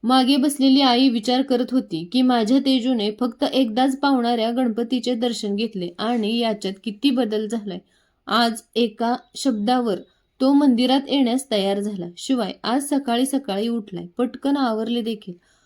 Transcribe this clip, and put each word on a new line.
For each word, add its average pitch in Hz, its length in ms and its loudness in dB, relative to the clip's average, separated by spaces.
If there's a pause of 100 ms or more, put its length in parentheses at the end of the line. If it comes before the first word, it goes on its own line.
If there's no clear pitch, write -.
मागे 262 340 4
बसलेली 269 440 4
आई 262 280 4
विचार 247 340 0
करत 247 300 0
होती 175 400 -2
की 254 100 2
माझ्या 247 360 4
तेजूने 254 520 0 (100)
फक्त 247 320 -2
एकदाच 262 460 0
पावणाऱ्या 240 520 0
गणपतीचे 240 640 -2
दर्शन 226 420 -4
घेतले 202 320 -4 (100)
आणि 226 400 -2
याच्यात 214 360 -4 (100)
किती 226 260 -2
बदल 220 380 -2
झालाय. 208 300 -8 (480)
आज 233 360 0 (120)
एका 233 420 -2 (180)
शब्दावर 233 640 0 (420)
तो 262 120 4
मंदिरात 262 560 4
येण्यास 262 420 0
तयार 202 300 0
झाला. 202 260 -6 (100)
शिवाय 233 360 -4 (100)
आज 262 220 -2
सकाळी 262 420 0
सकाळी 233 420 -2
उठलाय, 202 380 -6 (120)
पटकन 277 380 -2
आवरले 233 440 -2
देखील, 214 340 -8 (320)